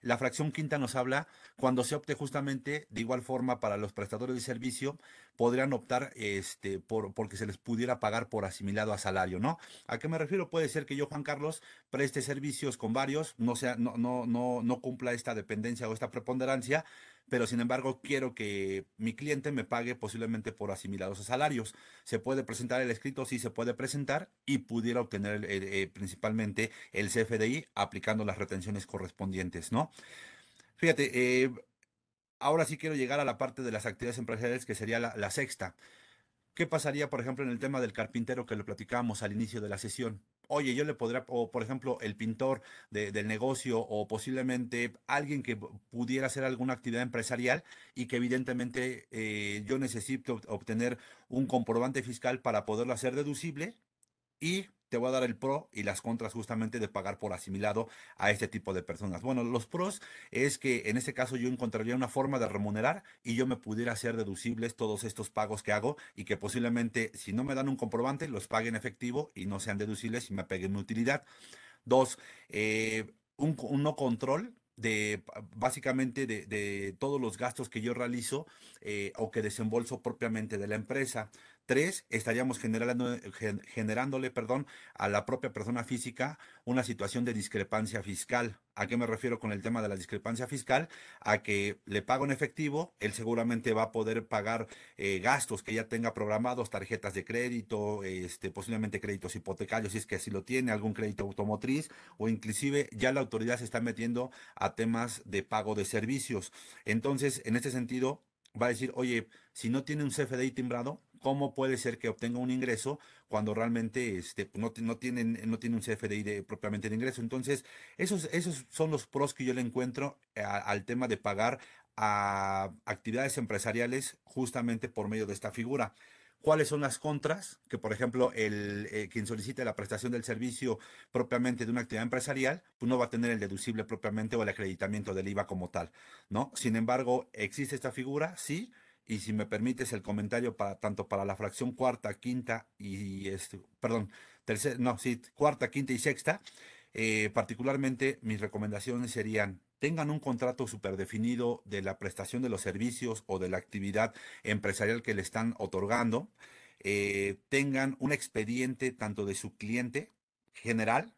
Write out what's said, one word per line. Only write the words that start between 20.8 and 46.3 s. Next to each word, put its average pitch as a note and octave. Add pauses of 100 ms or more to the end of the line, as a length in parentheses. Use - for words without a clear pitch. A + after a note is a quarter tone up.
a G2+
salarios. B2+ (300)
¿Se A#2
puede C3
presentar B2
el B2
escrito? C3
Sí, B2+
se A2+
puede A#2
presentar C#3 (140)
y C#3
pudiera A#2
obtener G#2
el, G#2
el, G2
eh, G2
principalmente G#2+ (220)
el G2+
C A2+
F A2+
D A2
I C#3+
aplicando G#2+
las G2
retenciones G2
correspondientes, F#2
¿no? C#3+ (840)
Fíjate, B2+
eh, C3+ (880)
ahora D#3
sí D#3
quiero D#3
llegar C3+
a C#3+
la B2
parte C3
de A#2+
las G#2+
actividades A#2
empresariales, A#2+
que A2+
sería A2
la, A#2
la G2+
sexta. F#2+ (760)
¿Qué E3+
pasaría, D3
por B2+
ejemplo, C3
en C3
el A#2
tema C3+
del A#2
carpintero A#2+
que A#2
lo G#2
platicábamos A2
al G2+
inicio A2
de G#2
la G2
sesión? A2 (280)
Oye, C#3+
yo C#3+
le D3+
podría, B2
o A#2
por B2
ejemplo, B2
el G#2+
pintor B2+ (300)
de, G#2
del G#2
negocio, A#2+
o G#2+
posiblemente B2 (140)
alguien C#3+
que A2+
pu-, G2+ (100)
pudiera B2+
hacer C3+